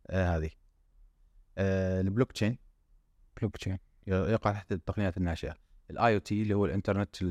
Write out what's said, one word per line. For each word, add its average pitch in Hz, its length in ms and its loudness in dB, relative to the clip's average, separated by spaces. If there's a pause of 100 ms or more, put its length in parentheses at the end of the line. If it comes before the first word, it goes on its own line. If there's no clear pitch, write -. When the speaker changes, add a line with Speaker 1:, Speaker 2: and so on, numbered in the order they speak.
Speaker 1:
آه، 87 300 2
هذه؟ 78 120 -2 (1080)
آه، 95 440 2
البلوك 101 300 2
تشين. 113 260 0 (800)
Speaker 2:
بلوك 104 200 -4
تشين. 95 220 -6 (280)
Speaker 1:
ي-، 95 40 0
يقع 101 400 2
تحت 101 200 -6
التقنيات 95 460 -2
الناشئة. 85 380 -2 (340)
ال - 80 -10
آي 113 160 4
أو 101 60 2
تي 104 220 -2
اللي 107 120 0
هو 101 120 2
ال 90 160 0
Internet 101 500 -2